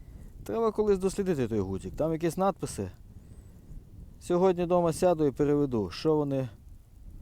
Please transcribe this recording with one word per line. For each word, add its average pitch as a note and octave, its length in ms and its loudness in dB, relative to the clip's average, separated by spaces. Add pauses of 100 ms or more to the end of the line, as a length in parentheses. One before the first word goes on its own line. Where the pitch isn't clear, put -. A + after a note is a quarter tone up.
(440)
Треба A3 280 0
колись G#3 280 2
дослідити F#3 480 0
той G#2+ 120 0
гудзик. G2 360 -4
Там D#3 160 0
якісь D#3+ 260 -2
надписи. D3+ 540 -2 (1300)
Сьогодні F3+ 460 2
дома E3+ 280 4
сяду E3+ 320 4
і C#3 60 4
переведу, C#3 580 2
що D#3 260 0
вони C#3 340 0 (720)